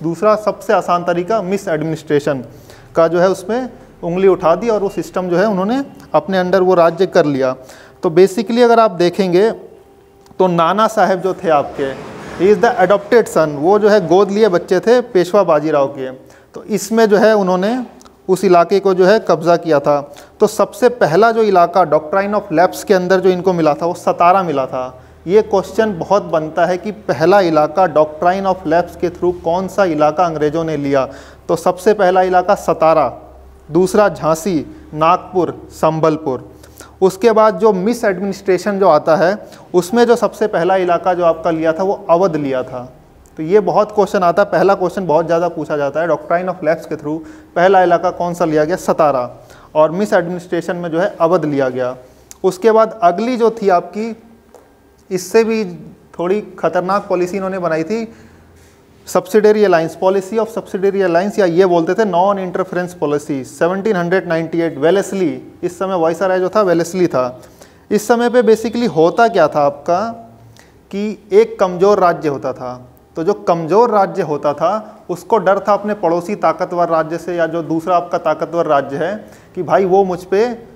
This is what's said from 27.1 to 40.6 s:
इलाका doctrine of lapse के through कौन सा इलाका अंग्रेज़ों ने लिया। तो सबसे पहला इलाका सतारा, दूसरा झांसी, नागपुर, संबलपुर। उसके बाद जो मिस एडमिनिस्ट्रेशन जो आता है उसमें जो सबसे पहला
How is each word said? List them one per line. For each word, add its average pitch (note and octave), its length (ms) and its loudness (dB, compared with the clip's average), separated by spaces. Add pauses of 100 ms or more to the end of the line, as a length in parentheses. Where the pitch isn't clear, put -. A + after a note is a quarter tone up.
इलाका D#3 440 2 (100)
doctrine F3+ 520 0
of F#3 200 -2
lapse E3+ 300 0
के F3 140 -2
through F3 220 -2 (100)
कौन F3+ 260 -4
सा G3 160 0
इलाका D3+ 400 0
अंग्रेज़ों D#3 400 0
ने D#3+ 120 -4
लिया। C#3 320 0 (400)
तो E3+ 80 0
सबसे F3+ 380 0
पहला F#3+ 280 2
इलाका F3+ 320 2
सतारा, D#3+ 540 2 (640)
दूसरा F#3 380 2
झांसी, D#3 580 -2 (280)
नागपुर, D#3+ 800 -2
संबलपुर। D#3 800 -2 (520)
उसके F#3+ 300 2
बाद G#3+ 260 2
जो G#3+ 140 4
मिस G#3+ 320 -2
एडमिनिस्ट्रेशन F#3+ 760 -2
जो F#3+ 100 4
आता D#3 280 4
है F#3 200 0 (380)
उसमें G3+ 320 2
जो A#3 100 4
सबसे G#3 300 -2
पहला F#3+ 300 0